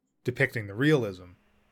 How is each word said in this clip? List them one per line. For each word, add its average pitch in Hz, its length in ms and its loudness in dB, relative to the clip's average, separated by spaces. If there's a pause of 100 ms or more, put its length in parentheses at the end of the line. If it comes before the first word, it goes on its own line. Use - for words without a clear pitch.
(220)
depicting 120 460 -2
the 98 60 -10
realism. 104 580 0 (400)